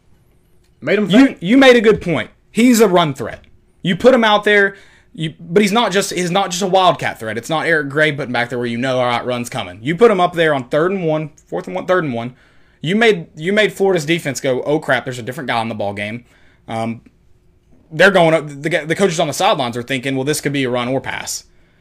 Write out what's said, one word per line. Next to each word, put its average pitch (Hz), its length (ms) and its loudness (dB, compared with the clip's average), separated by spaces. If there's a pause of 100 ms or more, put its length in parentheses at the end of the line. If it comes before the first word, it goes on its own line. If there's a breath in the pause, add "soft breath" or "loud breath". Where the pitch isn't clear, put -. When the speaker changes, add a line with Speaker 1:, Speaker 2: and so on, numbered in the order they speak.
(800)
Speaker 1:
Made 170 160 0
him 208 120 0
Speaker 2:
You, 240 180 8
Speaker 1:
think. - 140 -4
Speaker 2:
you 208 160 2
made 262 180 8
a 240 60 6
good 202 200 4
point. 135 280 -4 (220)
He's 233 280 4
a 226 80 6
run 170 260 2
threat. - 300 -10 (380)
You 170 160 -2
put 247 160 6
him 233 100 2
out 208 220 2
there, 202 320 2 (360 soft breath)
you, 160 260 -8
but 170 220 0
he's 202 120 2
not 226 180 0
just, 190 220 0
he's 170 180 -4
not 190 200 0
just 180 120 -4
a 196 40 -2
wildcat 175 520 2
threat. 110 180 -6
It's 117 120 -10
not 151 180 -2
Eric 151 220 0
Gray 151 240 2
putting 135 180 -8
back 117 180 -2
there 127 80 -6
where 120 100 -4
you 117 100 -4
know, 127 220 -2
all 123 60 2
right, 120 200 -2
run's 120 240 -4
coming. 98 320 -10
You 151 160 -4
put 226 120 6
him 190 120 2
up 170 120 0
there 160 200 2
on 127 160 -4
third 160 220 0
and 190 140 -4
one, 156 260 -2 (160)
fourth 180 200 -8
and 185 80 -10
one, 185 100 -8
third 180 200 2
and 135 80 -4
one. 117 220 -8 (460 soft breath)
You 165 140 -2
made, 214 400 2
you 160 160 -4
made 202 220 0
Florida's 185 320 0
defense 156 340 -4
go, 131 240 -2
"Oh 151 160 0
crap, 131 240 -2
there's 123 160 -10
a 117 40 -12
different 127 260 -10
guy 117 120 -2
in 113 60 -4
the 113 80 -6
ball 101 180 -4
game." 104 300 -8 (460 soft breath)
Um, 113 320 -6 (880)
they're 175 200 4
going 170 220 4
up. 151 140 -2
The, 151 380 -6
the 160 100 -2
coaches 180 240 0
on 165 80 0
the 135 60 -6
sidelines 143 420 0
are 123 80 -6
thinking, 135 320 -4
"Well, 131 80 -2
this 147 160 -2
could 143 140 -4
be 139 100 -2
a 123 60 -2
run 120 180 -2
or 131 140 -2
pass," - 420 -10 (380)